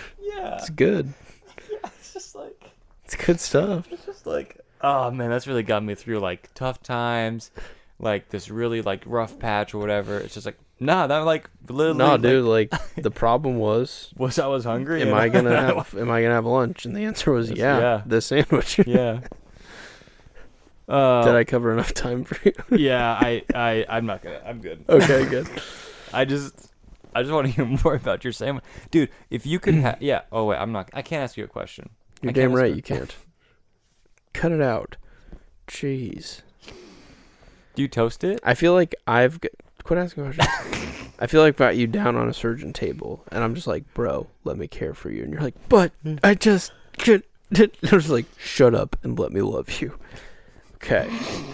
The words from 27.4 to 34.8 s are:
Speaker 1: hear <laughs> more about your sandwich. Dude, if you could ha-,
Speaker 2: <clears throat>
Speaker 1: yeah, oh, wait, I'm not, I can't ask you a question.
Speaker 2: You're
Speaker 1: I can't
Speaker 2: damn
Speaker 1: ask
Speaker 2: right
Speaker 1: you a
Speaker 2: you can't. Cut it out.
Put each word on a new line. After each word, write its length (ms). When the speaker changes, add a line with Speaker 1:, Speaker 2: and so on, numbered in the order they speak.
Speaker 1:
hear 160
<laughs> 180
more 120
about 280
your 100
sandwich. 300
Dude, 200
if 160
you 140
could 160
ha-, 220
Speaker 2:
<clears throat> 20
Speaker 1:
yeah, 220
oh, 140
wait, 120
I'm 140
not, 220
I 100
can't 200
ask 140
you 60
a 40
question. 420
Speaker 2:
You're 80
Speaker 1:
I 20
can't 20
Speaker 2:
damn 180
Speaker 1:
ask 60
Speaker 2:
right 100
Speaker 1:
you 40
a 40
Speaker 2:
you 40
can't. 340
Cut 180
it 100
out. 360